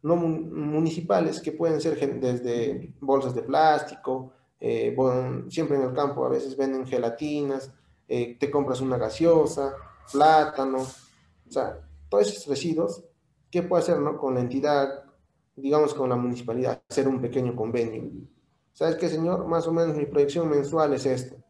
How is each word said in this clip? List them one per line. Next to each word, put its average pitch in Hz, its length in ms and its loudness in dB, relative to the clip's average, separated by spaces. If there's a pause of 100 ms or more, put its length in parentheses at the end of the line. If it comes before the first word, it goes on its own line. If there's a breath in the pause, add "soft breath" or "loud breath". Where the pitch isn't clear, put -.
no 165 140 4
mun-, 160 360 -2
municipales 160 880 0
que 147 120 -6
pueden 160 280 0
ser 151 160 -2
gen-, 139 240 -2
desde 120 800 -2
bolsas 135 340 0
de 147 80 -4
plástico, 135 880 0 (280 loud breath)
eh, 117 360 0
bon-, 127 540 0
siempre 143 260 0
en 139 60 2
el 127 100 -2
campo 135 320 0
a 127 40 0
veces 131 280 -2
venden 135 300 -2
gelatinas, 135 880 -4 (340 soft breath)
eh, 120 320 -4
te 139 120 -2
compras 131 300 0
una 131 160 -2
gaseosa, 143 800 2 (380)
plátano, 147 680 4
o - 720 -12
sea, - 300 -4 (280)
todos 208 200 4
esos - 180 -8
residuos, 156 580 -2 (460)
¿qué 175 120 0
puedo 175 200 2
hacer, 165 160 2
no? 143 180 -2
Con 135 180 -2
la 123 60 0
entidad, 135 640 0 (520)
digamos, 143 380 2
con 131 140 0
la 123 80 2
municipalidad, 123 720 -2
hacer 135 200 0
un 127 120 0
pequeño 123 340 -2
convenio. 113 560 -4 (600)
¿Sabes 160 220 0
qué, 175 140 -2
señor? 165 380 -2
Más 165 200 0
o 165 60 0
menos 165 240 2
mi 143 100 -2
proyección 147 420 2
mensual 143 460 2
es 123 100 -4
esto. 127 320 -2 (140)